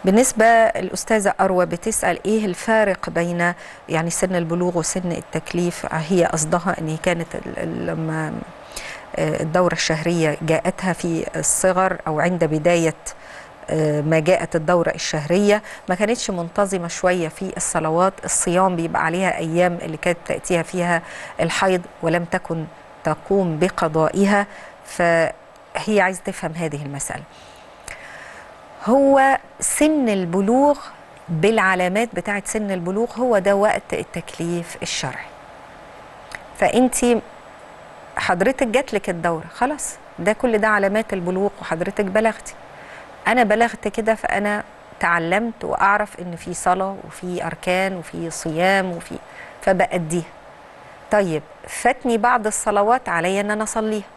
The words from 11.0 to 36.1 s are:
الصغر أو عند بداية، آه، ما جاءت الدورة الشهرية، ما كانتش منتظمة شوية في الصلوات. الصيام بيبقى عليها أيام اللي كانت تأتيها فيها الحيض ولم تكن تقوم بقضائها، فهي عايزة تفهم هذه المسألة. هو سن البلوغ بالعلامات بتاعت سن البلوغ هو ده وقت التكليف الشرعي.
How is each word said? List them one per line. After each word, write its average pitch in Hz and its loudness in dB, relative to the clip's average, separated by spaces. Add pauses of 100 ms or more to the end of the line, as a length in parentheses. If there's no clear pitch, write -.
الصغر 185 2 (100)
أو 151 -2
عند 170 2
بداية، 160 2 (760)
آه، 151 0
ما 160 2
جاءت 165 2
الدورة 165 2
الشهرية، 185 0 (260)
ما 180 0
كانتش 214 0
منتظمة 180 -2
شوية 180 0
في - -8
الصلوات. 165 0 (120)
الصيام 180 2
بيبقى 165 -2
عليها 175 0
أيام 170 2
اللي 156 -8
كانت 170 0
تأتيها - -2
فيها 175 0 (380)
الحيض 180 2 (200)
ولم 170 0
تكن 170 -4 (400)
تقوم 170 0
بقضائها، 185 2 (400)
فهي - 0
عايزة 185 0
تفهم 185 -6
هذه 156 -6
المسألة. 139 -8 (1600)
هو 269 6 (220)
سن 302 2
البلوغ 202 2 (500)
بالعلامات 190 2
بتاعت 202 -4
سن 214 -4
البلوغ 190 -2 (100)
هو 240 2
ده 202 4
وقت - 0
التكليف - -6
الشرعي. - -8 (1300)